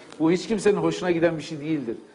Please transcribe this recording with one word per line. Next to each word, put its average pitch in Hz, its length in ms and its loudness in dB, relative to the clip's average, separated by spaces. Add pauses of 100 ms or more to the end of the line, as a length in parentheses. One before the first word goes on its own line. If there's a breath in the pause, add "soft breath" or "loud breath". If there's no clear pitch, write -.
(180 loud breath)
Bu 160 120 4
hiç 180 160 0
kimsenin 202 300 2
hoşuna 165 340 -2
giden 165 280 2
bir 143 40 -8
şey 147 180 -10
değildir. 139 360 -4 (180 loud breath)